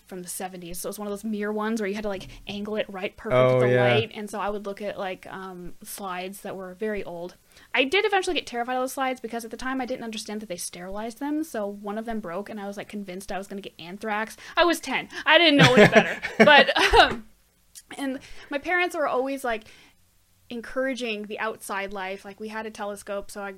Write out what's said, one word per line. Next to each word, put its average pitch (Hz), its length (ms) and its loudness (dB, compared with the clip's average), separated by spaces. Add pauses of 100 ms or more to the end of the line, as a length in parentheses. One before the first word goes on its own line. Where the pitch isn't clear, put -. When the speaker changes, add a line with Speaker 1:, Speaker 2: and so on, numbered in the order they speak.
Speaker 1:
from 185 160 -12
the 175 80 -12
seventies. 180 500 -10
So 202 100 -6
it - 20 -6
was 202 80 -12
one 208 80 -6
of 208 40 -6
those 202 120 -8
mirror 208 280 -4
ones 214 300 -2
where 202 60 -2
you 202 80 -4
had 214 80 -6
to, 208 60 -4
like, 190 180 -8 (180)
angle 202 300 -8
it 214 120 -2
right 196 300 -8
perfect 220 180 -2
Speaker 2:
Oh, 127 200 6
Speaker 1:
with 127 80 4
the 123 100 4
Speaker 2:
yeah. 123 220 6
Speaker 1:
light. 220 180 0
And 208 160 -8
so 220 100 -8
I 196 120 -2
would 208 160 -8
look 202 120 -8
at, 208 200 -8
like, 190 260 -8
um, 190 480 -12 (100)
slides 190 580 -10
that 196 100 -10
were 185 220 -12
very 208 320 -4
old. 175 320 -10 (360)
I 254 120 4
did 370 200 2
eventually 381 300 0
get - 100 -2
terrified 240 300 -4
of 254 60 0
those 262 100 -4
slides 262 300 -4
because 233 240 -8
at 220 60 -14
the 233 60 -10
time 262 220 -4
I 254 60 -4
didn't 240 180 -6
understand 220 380 -8
that 214 80 -14
they 175 80 -8
sterilized 202 640 -10
them. 302 240 -2
So 220 200 -4
one 202 320 -6
of 220 60 -6
them 220 160 -6
broke 185 300 -6
and 220 100 -10
I 196 80 -8
was, 202 80 -8
like, 202 140 -10
convinced 196 420 -10
I 185 60 -4
was 196 100 -8
gonna 202 140 -10
get - 180 -14
anthrax. 208 560 -6 (220)
I 339 80 6
was 339 160 2
ten. 202 260 -4 (180)
I 311 120 10
didn't 320 220 8
know 247 140 10
any 208 160 12
better. 185 300 4 (100)
Speaker 2:
<laughs> - 100 -6
Speaker 1:
But, 285 600 8
um, 240 260 6 (720)
and 269 220 -4 (300)
my 285 80 -4
parents 349 400 0
were 294 100 0
always, 269 380 0
like, 226 180 -2 (880)
encouraging 233 760 -4
the 208 120 -10
outside 196 540 -6
life. 196 320 -8
Like, 196 140 -16
we 214 100 -10
had 220 160 -8
a 214 60 -10
telescope, 202 600 -8
so 208 100 -12
I, 196 160 -10